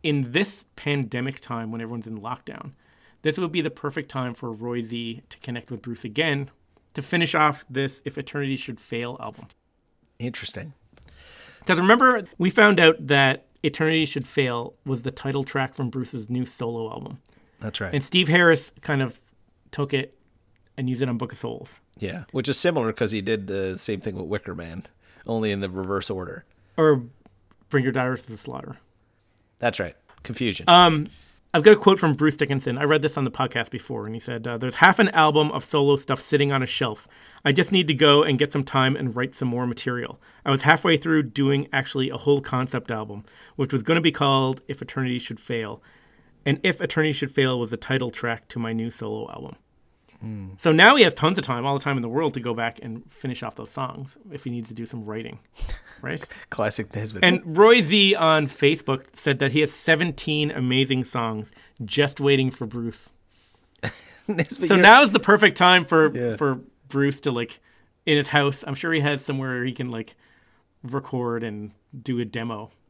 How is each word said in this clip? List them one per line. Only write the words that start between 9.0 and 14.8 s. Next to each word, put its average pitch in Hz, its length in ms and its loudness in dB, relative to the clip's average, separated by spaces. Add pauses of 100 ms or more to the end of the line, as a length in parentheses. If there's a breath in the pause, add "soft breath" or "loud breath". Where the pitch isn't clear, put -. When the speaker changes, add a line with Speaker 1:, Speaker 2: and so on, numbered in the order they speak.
Speaker 1:
album. 110 280 -14 (680)
Speaker 2:
Interesting. - 560 -8 (920 loud breath)
Speaker 1:
'Cause - 140 2
remember, 233 440 6 (140)
we 180 120 2
found 208 300 6
out 160 160 8 (120)
that 139 380 4 (160)
Eternity 160 440 0
Should 139 220 -6
Fail 120 460 -2 (120)